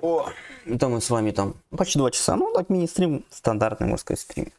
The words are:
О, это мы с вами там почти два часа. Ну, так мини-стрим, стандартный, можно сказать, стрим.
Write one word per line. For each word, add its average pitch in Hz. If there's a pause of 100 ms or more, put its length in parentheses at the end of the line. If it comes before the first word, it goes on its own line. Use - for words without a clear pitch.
О, 165 (380)
это 123
мы 117
с -
вами 110
там 98 (140)
почти -
два 131
часа. -
Ну, 381
так 185
мини-стрим, 175
стандартный, 110
можно 110
сказать, -
стрим. -